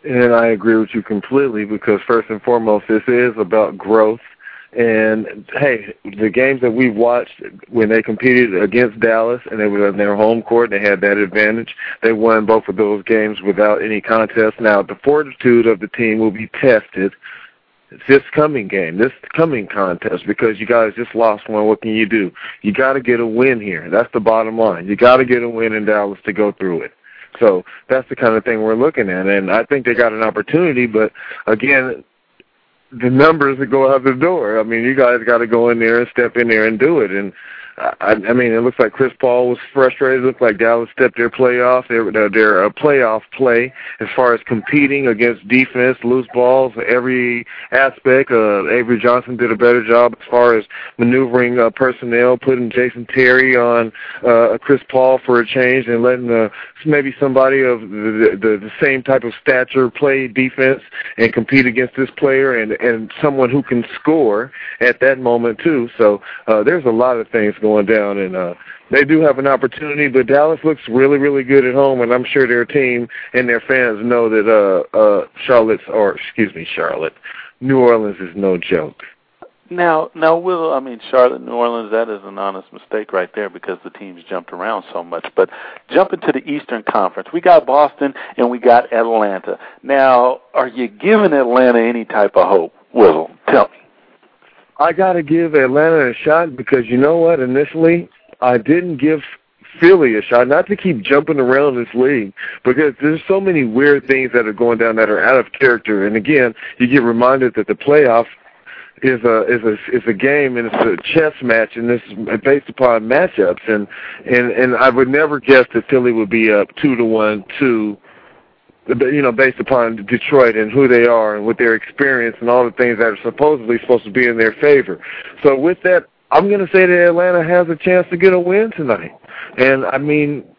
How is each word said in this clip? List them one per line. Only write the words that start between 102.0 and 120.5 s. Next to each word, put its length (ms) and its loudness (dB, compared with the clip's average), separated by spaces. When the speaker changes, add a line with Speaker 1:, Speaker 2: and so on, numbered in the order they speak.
Speaker 1:
because 360 0
there's 280 -2
so 120 0
many 240 0
weird 420 2
things 260 -2
that 140 0
are 60 -4
going 140 0
down 180 0
that 140 2
are 120 0
out 160 2
of 140 -4
character. 540 0
And 100 -2
again, 380 0
you 100 0
get 140 4
reminded 520 0
that 120 -4
the 80 -2
playoff 520 2
is 220 0
a, 180 2
is 200 -2
a, 20 -2
is 100 -2
a 60 -2
game, 440 -2
and 160 -6
it's 20 -6
a 220 0
chess 280 0
match, 340 -2
and 120 -6
this 200 -2
is 340 -8
based 260 0
upon 340 0
matchups. 640 -2
And, 180 -2
and, 240 0
and 260 0
I 120 4
would 200 2
never 320 0
guess 340 6
that 140 -4
Philly 240 0
would 180 -2
be 220 2
up 160 2
two 140 0
to 80 0
one 400 0
to, 380 -2
you 340 0
know, 100 0
based 280 0
upon 460 -2
Detroit 500 2